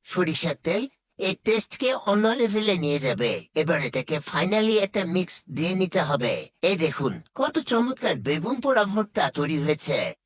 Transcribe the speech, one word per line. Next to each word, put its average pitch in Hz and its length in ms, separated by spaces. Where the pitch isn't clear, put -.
সরিষার 160 600
তেল 214 240
এই 190 260
টেস্টকে 226 500
অন্য 208 340
লেভেলে 214 500
নিয়ে 147 220
যাবে। 117 460
এবার 156 300
এটাকে 131 320
finally 208 640
একটা 196 260
মিক্স 175 440
দিয়ে 165 260
নিতে 185 260
হবে। 131 480
এই 190 140
দেখুন, 147 460
কত 294 240
চমৎকার 240 560
বেগুন 160 400
পোড়া 247 280
ভর্তা 208 460
তৈরি 151 340
হয়েছে। 151 500